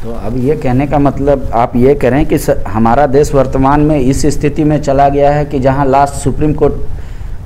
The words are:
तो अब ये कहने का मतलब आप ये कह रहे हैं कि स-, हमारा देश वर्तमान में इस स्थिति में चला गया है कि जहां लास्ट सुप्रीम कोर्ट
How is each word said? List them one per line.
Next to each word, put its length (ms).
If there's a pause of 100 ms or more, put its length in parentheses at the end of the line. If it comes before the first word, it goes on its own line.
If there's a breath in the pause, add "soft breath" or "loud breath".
तो 80
अब 340
ये 100
कहने 320
का 120
मतलब 540
आप 220
ये 200
कह 140
रहे 100
हैं 100
कि 80
स-, 120
हमारा 580
देश 260
वर्तमान 480
में 180
इस 260
स्थिति 380
में 180
चला 280
गया 220
है 140
कि 140
जहां 300
लास्ट 240
सुप्रीम 400
कोर्ट 200 (720 loud breath)